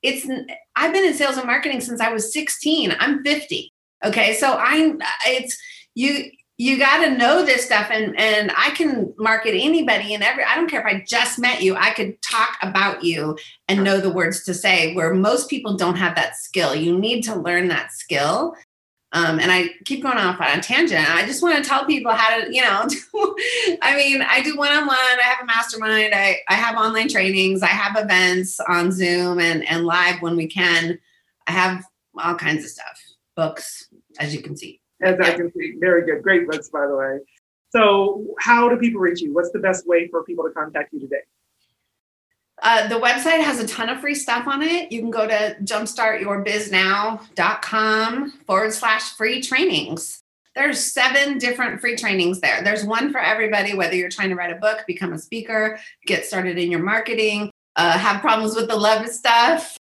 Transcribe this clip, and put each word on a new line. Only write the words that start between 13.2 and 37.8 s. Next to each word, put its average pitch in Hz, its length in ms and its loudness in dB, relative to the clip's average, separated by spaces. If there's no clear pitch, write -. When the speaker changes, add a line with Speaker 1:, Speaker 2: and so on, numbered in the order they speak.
Speaker 1:
and 196 160 2
know 196 160 4
the 185 100 0
words 180 360 -2
to 185 100 -4
say, 175 400 2
where 170 180 2
most 208 380 2
people 214 260 -4
don't 180 200 0
have 170 180 0
that 156 200 -2
skill. 156 380 -2
You 170 240 2
need 226 280 0
to 220 100 -4
learn 175 320 0
that 160 240 -2
skill. 180 640 -2
Um, 165 280 2
and 175 120 2
I 180 180 2
keep 269 160 -6
going 254 160 -2
off 180 240 0
on 143 160 2
a 170 40 -2
tangent. 233 460 2
I 170 200 2
just 277 160 -4
wanna 311 200 2
tell 277 220 0
people 240 260 0
how 226 280 4
to, 220 120 -6
you 254 120 2
know, 208 220 2
<laughs> - 40 -2
do, 403 460 -2
I 277 120 4
mean, 277 280 2
I 262 180 2
do 294 160 -4
one-on-one, 285 400 2
I 247 280 2
have 247 180 0
a - 20 -10
mastermind, 220 720 0
I, 196 240 2
I 190 60 4
have 226 200 0
online 220 320 0
trainings, 190 540 2
I 180 60 2
have 202 360 0
events 185 580 2
on 175 300 2
Zoom 180 480 0
and, 165 300 2
and 170 160 0
live 175 380 2
when 170 120 -2
we 165 120 -2
can. 170 500 0
I - 60 -4
have 185 340 0
all 170 160 -2
kinds 156 300 -2
of - 80 -14
stuff, - 280 -18
books, - 540 -6
as 147 140 -4
you - 80 -8
can 147 160 -12
see. - 240 -20
Speaker 2:
As 185 200 4
I 180 80 4
Speaker 1:
Yeah. 170 100 2
Speaker 2:
can 170 160 -4
see. 160 260 -8
Very 175 280 4
good. 147 160 -2
Great 180 260 2
books, 151 200 -6
by 143 180 -4
the 139 80 -2
way. 135 240 -4
So 202 560 4